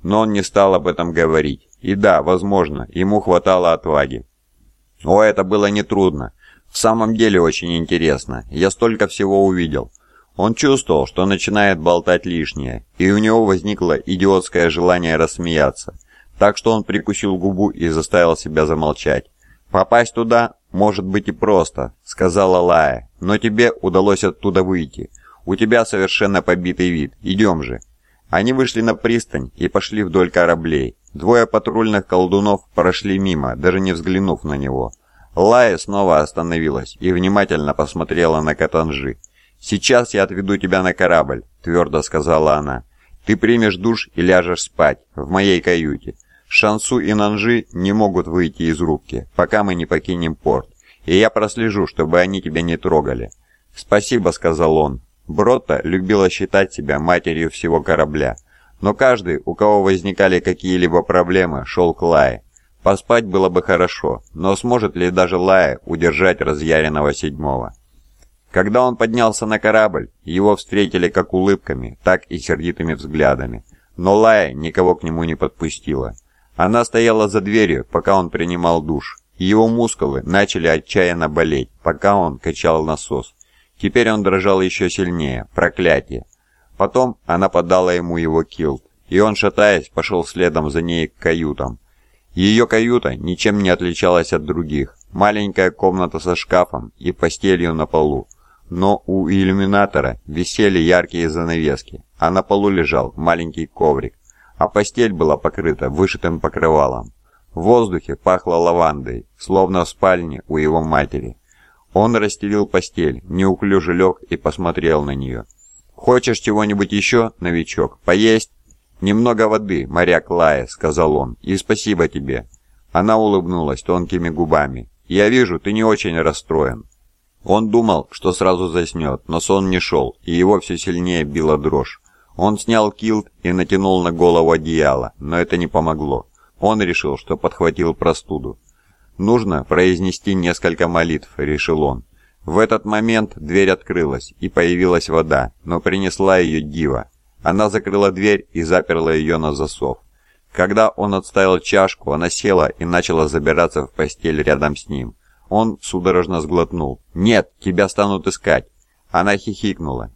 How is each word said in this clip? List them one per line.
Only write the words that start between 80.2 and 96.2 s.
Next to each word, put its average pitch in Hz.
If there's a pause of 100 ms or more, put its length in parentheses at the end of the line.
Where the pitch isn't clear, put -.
начали 92
отчаянно 82
болеть, 76 (120)
пока 98
он 80
качал 80
насос. 76 (480)
Теперь 113
он 107
дрожал 95
еще 92
сильнее. 80
Проклятие. 80 (520)
Потом 123 (100)
она 92
подала 90
ему 87
его 80
килт, 73 (240)
и 90
он, 107
шатаясь, 101
пошел 85
следом 80
за 82
ней 85
к -
каютам. 76 (520)
Ее 107
каюта 113
ничем 90
не 95
отличалась 87
от 78
других. 78 (140)
Маленькая 98
комната 92